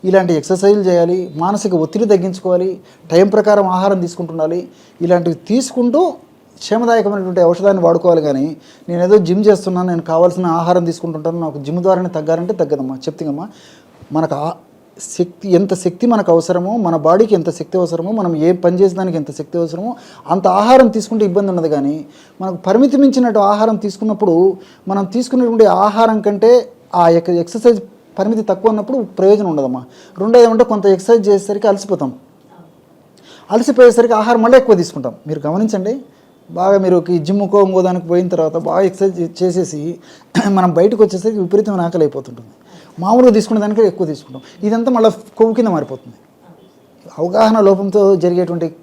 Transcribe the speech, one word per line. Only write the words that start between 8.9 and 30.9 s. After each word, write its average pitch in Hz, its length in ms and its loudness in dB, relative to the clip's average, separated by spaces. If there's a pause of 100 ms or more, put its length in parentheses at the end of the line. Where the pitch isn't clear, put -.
జిమ్ 185 280 0
చేస్తున్నాను, 185 420 0
నేను 170 140 -4
కావాల్సిన 175 440 0
ఆహారం 170 380 0
తీసుకుంటుంటాను, 165 560 -6
నాకు 151 180 -8
జిమ్ 151 240 -6
ద్వారానే 180 260 0
తగ్గాలంటే 170 460 -4
తగ్గదమ్మా. 135 420 -4
చెప్తామమ్మా, 156 520 -10 (640)
మనకు 156 220 -4
ఆ 151 180 -6 (680)
శక్తి, 180 300 -8
ఎంత 190 260 2
శక్తి 180 320 -4
మనకు 214 260 2
అవసరమో, 175 440 0
మన 175 200 -2
బాడీకి 185 380 2
ఎంత 170 160 -2
శక్తి 165 280 -6
అవసరమో, 170 340 -4
మనం 185 240 -2
ఏ 165 160 0
పని 180 280 0
చేసేదానికి 185 360 0
ఎంత 147 140 -8
శక్తి 147 280 -10
అవసరమో 170 380 -6 (320)
అంత 185 180 0
ఆహారం 220 420 6
తీసుకుంటే 214 360 -2
ఇబ్బంది 196 260 0
ఉండదు. 165 180 -2
కానీ 147 380 -4 (340)
మనకు 190 160 -6
పరిమితి 233 400 2
మించినట్టు 247 420 2
ఆహారం 208 380 2
తీసుకున్నప్పుడు, 196 800 0 (320)
మనం 196 160 -2
తీసుకునేటువంటి 233 600 0
ఆహారం 208 560 2
కంటే 220 520 2 (220)
ఆ 175 140 4
ఎక్-, 170 220 2
ఎక్సర్‌సైజ్ 202 500 0 (380)
పరిమితి 220 240 -2
తక్కువ 214 280 -2
ఉన్నప్పుడు 214 280 -4
ప్రయోజనం 202 520 0
ఉండదమ్మా. 127 340 -4 (340)
రెండోది 233 260 4
ఏమంటే, 226 200 4
కొంత 208 220 -2
ఎక్సర్‌సైజ్ 196 420 2